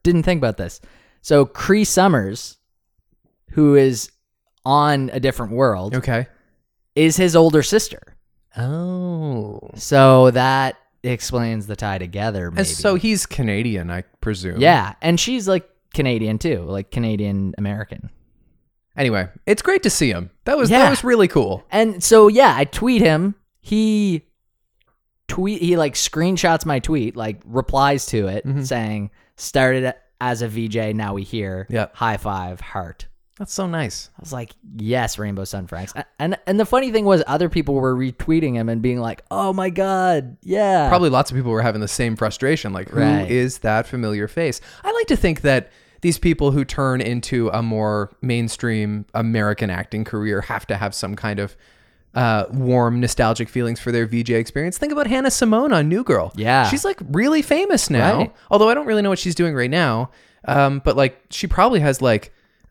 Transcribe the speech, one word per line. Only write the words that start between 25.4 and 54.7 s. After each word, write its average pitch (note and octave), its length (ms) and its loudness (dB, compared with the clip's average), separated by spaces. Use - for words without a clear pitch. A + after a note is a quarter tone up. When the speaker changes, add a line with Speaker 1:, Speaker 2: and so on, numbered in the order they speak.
Speaker 1:
he, F3 160 2
like, D3+ 180 0
screenshots E3 720 0
my C#3+ 140 -2
tweet, A#2+ 360 -2
like, A2 300 -8
replies C3+ 640 0
to G#2 200 -2
it, G2 180 -6
Speaker 2:
Mm-hmm. C3+ 180 -2
Speaker 1:
saying, A2 480 -4
"Started C3 580 0
as A#2+ 200 -2
a A#2 60 -4
V A2+ 200 -6
J, G#2+ 260 -4
now G#2+ 220 -4
we G2 80 -6
here. G2 460 -8
Speaker 2:
Yep. A2+ 260 -4
Speaker 1:
High A2 220 -2
five, F#2 440 -8
heart." - 460 -12
Speaker 2:
That's G3+ 140 -12
so G3 120 -4
nice. D#3+ 500 -6
Speaker 1:
I - 60 -20
was D3+ 120 -18
like, A#2+ 180 -12
"Yes, A2+ 400 -2
Rainbow G2+ 280 -6
Sun F#2+ 220 -10
Franks." F2+ 280 -12
A-, D3 100 -12
and, E3+ 260 -4
and G3 140 0
the G#3+ 80 2
funny B3+ 240 2
thing G#3+ 140 2
was, F#3+ 200 6
other D#3 240 0
people C#3+ 240 0
were C3 220 0
retweeting C3+ 580 -2
him A2+ 160 -2
and A2+ 120 -2
being B2 180 0
like, A#2 320 -8
"Oh G3 220 -2
my F#3 180 -2
God, F#3 720 -2
yeah." F#3+ 460 2
Speaker 2:
Probably F3+ 200 4
lots C3 220 2
of B2+ 60 -4
people B2 140 -2
were A2 120 0
having G#2+ 180 -2
the G#2 60 -4
same A2+ 280 -4
frustration. A2+ 580 -4
Like, F#2+ 160 -10
who - 100 -2
Speaker 1:
Right. G2+ 320 2
Speaker 2:
is B2+ 280 0
that A2 280 -2
familiar G#2+ 400 -4
face? E3 340 -4
I G4+ 80 -2
like A4+ 160 -2
to C#4 100 2
think E3+ 240 0
that C3+ 300 0
these F3 180 0
people D3 320 2
who C#3 140 2
turn C3 360 -2
into A#2+ 520 -2
a A#2 100 -2
more G#2+ 480 -2
mainstream A2 920 -4
American A2+ 560 -2
acting F#2 340 -6
career G#2 380 -4
have - 260 -8
to G#2 80 -4
have G2 180 -6
some G2+ 220 -8
kind G#2 240 -6
of G2+ 160 -8
uh, A2+ 360 0
warm, B2 480 0
nostalgic A#2 500 -2
feelings A#2 300 -4
for A#2+ 120 -6
their A#2 140 0
V A#2 180 -2
J A#2 120 -2
experience, C#3 420 -4